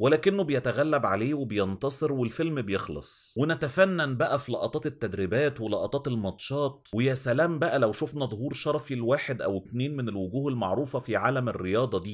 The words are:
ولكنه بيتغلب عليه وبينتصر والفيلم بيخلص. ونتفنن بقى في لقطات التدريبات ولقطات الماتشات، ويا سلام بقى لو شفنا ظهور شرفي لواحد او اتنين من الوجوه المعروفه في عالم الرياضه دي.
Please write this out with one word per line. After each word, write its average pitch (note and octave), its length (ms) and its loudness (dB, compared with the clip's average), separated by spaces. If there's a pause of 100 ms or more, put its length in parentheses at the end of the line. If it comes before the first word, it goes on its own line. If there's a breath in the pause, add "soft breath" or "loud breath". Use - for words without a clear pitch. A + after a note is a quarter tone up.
ولكنه D#3 440 4
بيتغلب C3+ 640 0
عليه G#2+ 280 0
وبينتصر B2 800 0
والفيلم C#3 500 -2
بيخلص. F#2+ 760 -4
ونتفنن D#3 760 2
بقى C#3 220 2
في B2 140 -4
لقطات G#2+ 340 -2
التدريبات A2+ 760 0
ولقطات G#2+ 480 -2
الماتشات، C3+ 840 -2
ويا B2+ 200 4
سلام D3+ 440 2
بقى C#3+ 200 2
لو A2+ 140 4
شفنا C#3+ 340 -2
ظهور A2+ 260 -4
شرفي D3 420 -2
لواحد A#2+ 480 0
او G2 160 0
اتنين B2+ 380 -4
من B2 120 -2
الوجوه G#2 440 -2
المعروفه A#2+ 460 0
في A2+ 180 -2
عالم B2 320 2
الرياضه G2+ 520 0
دي. G#2 140 -8